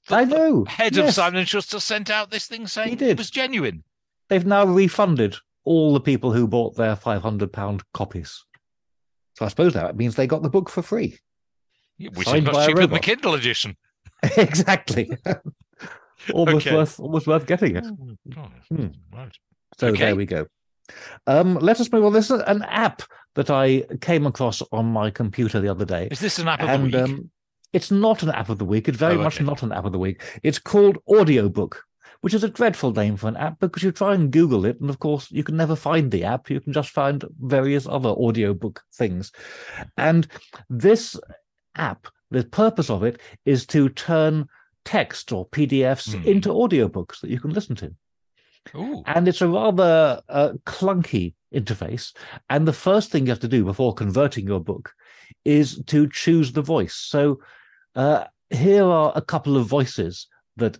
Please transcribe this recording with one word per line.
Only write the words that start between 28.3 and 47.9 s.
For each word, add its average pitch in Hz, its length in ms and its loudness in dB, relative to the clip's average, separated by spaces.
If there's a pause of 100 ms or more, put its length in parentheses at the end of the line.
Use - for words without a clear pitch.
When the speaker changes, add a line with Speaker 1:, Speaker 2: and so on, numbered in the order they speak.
Speaker 1:
app 104 180 -4
of 107 100 -4
the 104 60 -4
week. 104 240 0
It's 123 100 -2
very 110 160 2
Speaker 2:
Oh, - 80 0
Speaker 1:
much 156 140 -2
Speaker 2:
okay. 151 80 -2
Speaker 1:
not 143 180 -4
an 113 100 -4
app 95 120 -6
of 101 80 -4
the 92 80 -4
week. 95 200 -4 (220)
It's 147 160 0
called 202 480 4
Audiobook, 127 800 4 (380)
which 185 120 0
is 208 80 0
a 226 80 -2
dreadful 185 420 0
name 104 240 0
for 107 120 -6
an 117 80 -4
app 160 240 -6
because 185 240 -2
you 190 80 2
try 202 220 0
and 156 180 2
Google 131 340 4
it, 120 140 -2
and 143 100 -4
of 135 80 -8
course 147 320 -4
you 151 140 -4
can 156 120 -4
never 160 200 0
find 151 340 0
the 90 140 -2
app. 120 260 -4
You 139 100 -4
can 143 120 -8
just 139 180 -2
find 139 340 -2 (160)
various 135 460 0
other 127 240 -2
audiobook 107 720 -2 (100)
things. 92 380 -4 (640)
And 160 300 2 (420)
this 131 480 2 (600)
app, - 320 -6 (240)
the 123 100 0
purpose 214 480 0
of 101 140 0
it 120 160 -4 (240)
is 131 220 2
to 143 240 4
turn 156 580 0 (400)
text - 440 -4
or 92 140 -4
P 151 200 0
D 135 180 2
Fs 127 300 -2
Speaker 2:
Hmm. 92 80 -8 (100)
Speaker 1:
into 202 160 2
audiobooks 151 720 0
that - 100 -10
you 131 100 -4
can 151 120 -6
listen 180 240 -6
to. - 180 -12 (800)